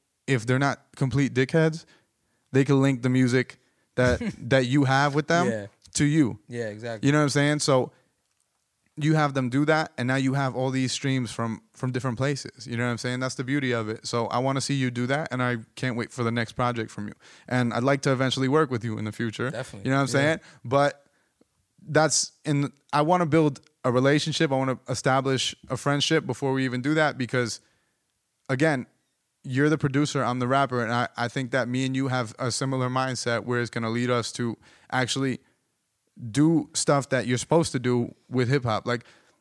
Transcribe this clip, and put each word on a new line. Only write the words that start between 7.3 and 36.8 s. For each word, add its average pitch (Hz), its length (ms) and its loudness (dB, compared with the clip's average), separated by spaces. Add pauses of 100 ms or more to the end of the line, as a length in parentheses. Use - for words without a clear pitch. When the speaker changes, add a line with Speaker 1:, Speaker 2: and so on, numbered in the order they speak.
Speaker 1:
So 131 320 4 (1040)
you 156 200 2
have 147 180 2
them 131 160 0
do 139 160 2
that, 156 320 2
and 123 100 -2
now 131 100 2
you 135 180 0
have 135 200 -2
all 131 140 -2
these 131 220 -2
streams 131 400 -2
from, 113 300 -6 (120)
from 127 180 -6
different 123 260 -4
places. 131 500 -6
You 117 100 -6
know 120 80 -2
what 123 60 -2
I'm 113 80 -4
saying? 127 220 -6
That's 131 140 -4
the 135 80 -6
beauty 135 300 -2
of 110 160 -2
it. 113 160 -8
So 117 220 -2
I - 100 -2
wanna 135 240 0
see 143 140 -2
you 131 160 0
do 120 160 -4
that, 143 240 -2
and 127 120 -4
I 123 140 0 (180)
can't 127 220 -4
wait 120 160 -6
for 123 100 -4
the 117 80 0
next 117 220 -4
project 120 380 -2
from 104 160 -10
you. - 60 -12 (360)
And 120 240 0
I'd 120 100 0
like 139 200 2
to 143 80 2
eventually 131 360 0
work 147 240 2
with 117 140 -4
you 110 140 -4
in 107 60 -6
the 107 60 -6
future. 120 380 -4
Speaker 2:
Definitely. 110 400 -8
Speaker 1:
You - 60 2
know 139 60 4
what 127 120 -2
I'm - 20 4
Speaker 2:
Yeah. 139 120 4
Speaker 1:
saying? 160 120 0 (240)
But 139 420 0 (800)
that's 151 460 2 (140)
in, 143 260 0 (220)
I 147 80 4
wanna 175 240 2
build 151 340 2 (240)
a 127 80 2
relationship. 143 600 2
I 135 60 0
wanna 131 200 0 (100)
establish 131 680 0 (140)
a 135 60 -6
friendship 143 520 0
before 131 260 -4
we 135 100 -2
even 127 180 -4
do 147 120 0
that 147 240 2
because, 123 420 -2 (880)
again, 135 380 0 (580)
you're 139 260 2
the 151 80 2
producer, 143 460 -2
I'm 123 160 -2
the 123 80 -2
rapper, 127 360 0
and 113 100 -2
I, 120 240 0
I 120 100 -2
think 127 240 -6
that 127 160 0
me 127 180 -2
and 131 100 -4
you 135 120 -2
have 123 320 -4
a 127 120 -2
similar 131 380 -2
mindset 123 540 -2
where 120 160 -2
it's 117 120 -4
gonna 113 180 -4
lead 120 200 -2
us 120 240 -2
to 117 220 -6 (360)
actually 131 480 -2 (920)
do 156 420 2
stuff 139 360 0